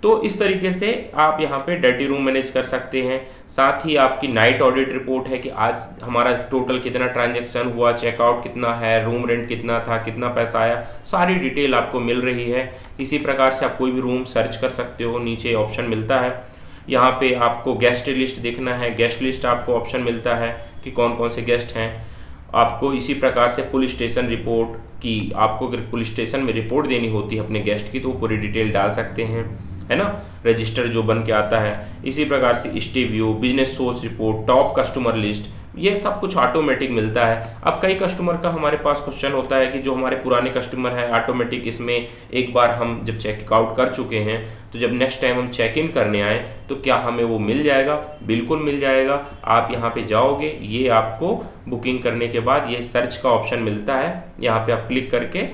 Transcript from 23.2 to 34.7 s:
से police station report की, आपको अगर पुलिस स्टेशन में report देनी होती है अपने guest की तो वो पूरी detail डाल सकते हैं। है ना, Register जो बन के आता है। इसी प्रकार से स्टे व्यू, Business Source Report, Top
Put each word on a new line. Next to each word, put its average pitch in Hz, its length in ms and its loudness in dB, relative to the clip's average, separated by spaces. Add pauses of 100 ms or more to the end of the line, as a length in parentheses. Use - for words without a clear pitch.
से 135 120 -2
police 131 300 0
station 120 360 -2
report 113 500 0
की, - 580 -4
आपको 110 320 2
अगर 117 100 -4
पुलिस 110 360 -4
स्टेशन 123 260 -2
में 127 140 -2
report 113 340 0
देनी 120 200 0
होती 107 280 -2
है 107 80 -2
अपने 107 160 -2
guest 104 320 -2
की 135 80 -4
तो 131 100 -4
वो 127 100 -4
पूरी 110 180 0
detail 104 340 0
डाल 101 200 2
सकते 113 320 -4
हैं। 110 480 -6 (100)
है 127 140 0
ना, 196 80 2 (400)
Register 113 420 2
जो 113 160 0
बन 110 220 2
के 113 80 0
आता 107 260 4
है। 104 140 0 (320)
इसी 139 200 0
प्रकार 127 300 4
से 110 240 -4
स्टे 123 260 0
व्यू, 110 300 0
Business 127 420 2
Source 123 260 -2
Report, 110 440 -2
Top 123 300 6